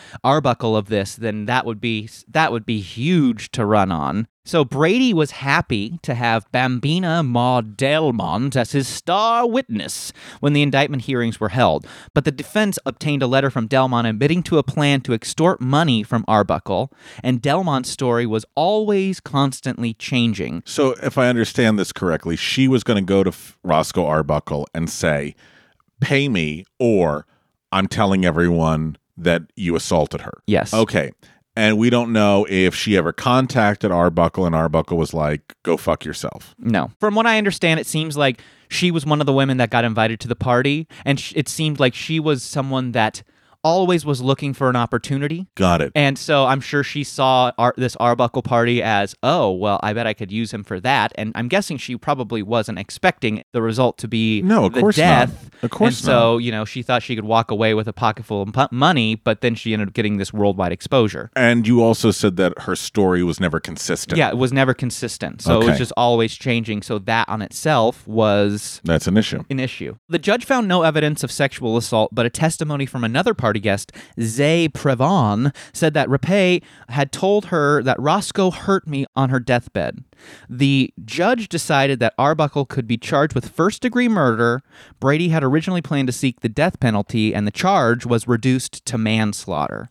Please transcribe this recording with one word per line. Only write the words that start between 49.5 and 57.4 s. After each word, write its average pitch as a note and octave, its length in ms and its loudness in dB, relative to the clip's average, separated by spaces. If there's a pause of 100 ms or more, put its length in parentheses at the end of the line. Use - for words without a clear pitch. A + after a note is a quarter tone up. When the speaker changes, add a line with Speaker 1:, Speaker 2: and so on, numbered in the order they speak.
Speaker 1:
well, F#2+ 320 0
I G#2+ 100 -2
bet A#2 140 -4
I A2 80 -2
could G2+ 160 -10
use G#2+ 220 -4
him G#2+ 100 -8
for G2 180 -8
that." A#2 360 0
And G#2+ 180 -6
I'm A#2+ 140 -4
guessing F3+ 300 -2
she B2 180 -10
probably A#2 480 -4
wasn't G#2+ 340 -2
expecting G#2+ 640 -2 (100)
the A#2+ 100 -2
result A2+ 360 0
to A#2+ 100 -10
be A2 340 0
Speaker 2:
No, G3+ 240 4
of F3+ 80 -2
Speaker 1:
the - 60 0
Speaker 2:
course G#3 180 4
not. D3+ 60 4
Speaker 1:
death. C3 460 2 (120)
Speaker 2:
Of A#2 80 -2
course A3 180 2
Speaker 1:
And B3+ 80 0
so, A#2 380 4
Speaker 2:
not. A#2 100 2
Speaker 1:
you A#2+ 80 -4
know, G#2+ 120 -4
she A#2+ 180 -8
thought A#2+ 200 0
she B2 140 -4
could G#2+ 80 -2
walk A2+ 260 2